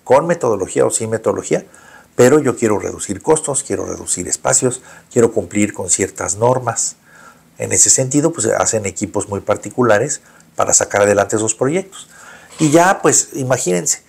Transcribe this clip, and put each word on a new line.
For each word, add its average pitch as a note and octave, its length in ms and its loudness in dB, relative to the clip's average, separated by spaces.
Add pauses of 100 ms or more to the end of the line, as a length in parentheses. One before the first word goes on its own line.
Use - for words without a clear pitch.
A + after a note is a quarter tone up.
con C#3 220 4
metodología B2 600 0
o - 40 -2
sin A2+ 200 -4
metodología, - 560 -2 (480)
pero B2+ 240 6
yo B2+ 180 0
quiero G#2 220 0
reducir F#2 440 -8
costos, D3+ 420 0
quiero F#2 220 -6
reducir F2 420 -8
espacios, C3 540 -2 (280)
quiero A2+ 220 4
cumplir G#2 400 -2
con F#2+ 180 -8
ciertas F#2+ 460 -4
normas. A#2+ 600 -2 (600)
En G#2 140 -6
ese - 180 2
sentido, C#3 420 0
pues, A2 120 -6
se G#2+ 100 0
hacen G2+ 320 -2
equipos G2 420 -6
muy G2 120 -6
particulares G#2+ 800 0 (340)
para - 200 0
sacar G#2 280 0
adelante G2+ 340 2
esos A2 180 -2
proyectos. E3 540 -4 (500)
Y D#3 120 2
ya, F3 320 4
pues, - 300 0
imagínense, C3+ 760 -2